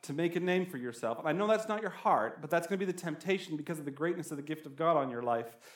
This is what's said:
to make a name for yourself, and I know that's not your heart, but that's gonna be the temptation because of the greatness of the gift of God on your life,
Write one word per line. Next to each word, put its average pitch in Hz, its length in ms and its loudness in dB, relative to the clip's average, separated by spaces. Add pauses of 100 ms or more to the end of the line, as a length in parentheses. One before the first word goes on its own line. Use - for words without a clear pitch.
to - 100 -8
make 170 240 2
a 175 40 0
name 180 260 2
for 180 100 -8
yourself, 120 420 -2
and - 80 -4
I 156 60 2
know 202 160 2
that's 214 180 4
not 220 140 -2
your 202 100 -4
heart, 127 500 2
but 151 80 -10
that's - 200 2
gonna 196 100 0
be 196 60 0
the 185 80 0
temptation 175 640 -2
because 147 240 -4
of 147 40 -6
the 143 60 -4
greatness 165 400 -2
of 156 60 -6
the 139 80 -6
gift 156 220 -6
of 135 100 -14
God 160 200 6
on 135 140 2
your 120 120 -4
life, 117 340 0 (200)